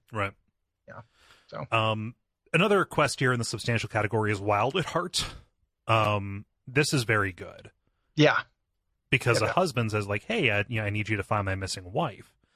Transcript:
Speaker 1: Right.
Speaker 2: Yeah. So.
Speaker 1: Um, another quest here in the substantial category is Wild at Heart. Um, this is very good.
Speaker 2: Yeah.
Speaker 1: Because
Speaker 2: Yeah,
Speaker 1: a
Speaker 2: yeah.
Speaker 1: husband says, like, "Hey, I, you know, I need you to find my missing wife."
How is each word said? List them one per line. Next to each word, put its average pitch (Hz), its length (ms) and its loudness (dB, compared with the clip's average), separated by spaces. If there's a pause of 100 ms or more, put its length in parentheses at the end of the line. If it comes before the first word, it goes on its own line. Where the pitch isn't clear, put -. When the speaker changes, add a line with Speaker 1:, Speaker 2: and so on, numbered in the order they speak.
(120)
Speaker 1:
Right. 98 200 -4 (560)
Speaker 2:
Yeah. - 120 -16 (480)
So. - 220 -10
Speaker 1:
Um, 110 440 0 (400)
another 190 320 4
quest - 340 0
here 127 140 4
in 120 40 0
the 113 60 -2
substantial 113 460 -2
category 107 420 0
is 98 80 -4
Wild 104 360 2
at 180 100 -2
Heart. - 380 -2 (640)
Um, 104 580 0 (220)
this 139 260 0
is 131 120 2
very 101 280 2
good. - 380 -16 (460)
Speaker 2:
Yeah. 147 220 6 (720)
Speaker 1:
Because 120 300 2
Speaker 2:
Yeah, 107 60 2
Speaker 1:
a - 20 2
Speaker 2:
yeah. - 60 0
Speaker 1:
husband 123 360 2
says, 104 160 -2
like, 104 180 -4
"Hey, 196 260 0
I, 101 180 2
you 117 120 -4
know, 107 60 -2
I 101 40 -2
need 104 180 -2
you 107 80 0
to 98 60 -2
find 104 220 0
my 95 100 -2
missing 92 380 -8
wife." 139 400 -4 (240)